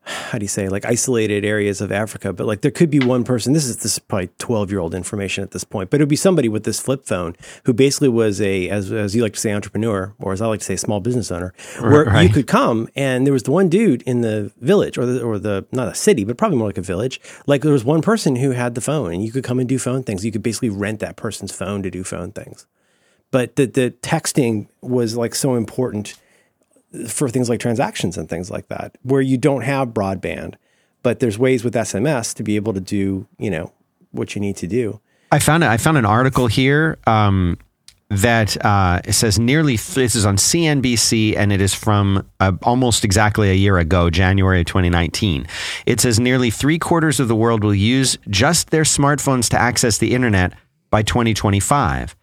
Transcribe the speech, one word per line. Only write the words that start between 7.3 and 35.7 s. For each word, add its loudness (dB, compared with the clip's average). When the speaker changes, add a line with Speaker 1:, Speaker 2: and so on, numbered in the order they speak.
Speaker 1:
who 4
basically 4
was 2
a, 0
as, -4
as -2
you 2
like -2
to -10
say, -2
entrepreneur, -4
or -6
as -4
I -2
like -2
to -10
say, -6
small -4
business -4
owner, -8
Speaker 2:
R-, 0
Speaker 1:
where 8
you 0
Speaker 2:
right. 6
Speaker 1:
could 2
come 2
and 0
there 4
was 0
the -2
one 4
dude 2
in 0
the -2
village, 2
or 0
the, -2
or -2
the, -4
not -4
a -8
city, 2
but -4
probably 0
more 0
like -6
a -6
village. -6
Like, 2
there 4
was 2
one 2
person 0
who 0
had -4
the -6
phone, -2
and -4
you -6
could -6
come -2
and -2
do 0
phone -4
things. -6
You -4
could -6
basically -2
rent -4
that -8
person's -10
phone -6
to -6
do -8
phone -10
things. -18
But -2
the, 2
the 0
texting -2
was, -2
like, -4
so 0
important -4
for -4
things -2
like -2
transactions -2
and -10
things -8
like -12
that, -12
where 0
you 0
don't 0
have -2
broadband, -6
but 0
there's 0
ways 2
with -4
S -2
M 0
S -2
to -10
be -2
able -2
to -4
do, -4
you -4
know, -6
what -8
you -6
need -4
to -8
do. -4
Speaker 2:
I 4
found, 4
I 2